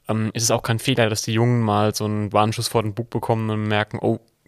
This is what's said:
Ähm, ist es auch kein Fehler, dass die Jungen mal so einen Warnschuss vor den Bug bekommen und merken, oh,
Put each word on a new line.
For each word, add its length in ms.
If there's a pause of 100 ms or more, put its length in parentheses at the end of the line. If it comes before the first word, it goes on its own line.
Ähm, 240
ist 100
es 80
auch 120
kein 160
Fehler, 300
dass 120
die 120
Jungen 280
mal 340
so 80
einen 300
Warnschuss 340
vor 160
den 100
Bug 160
bekommen 400
und 160
merken, 360
oh, 180 (280)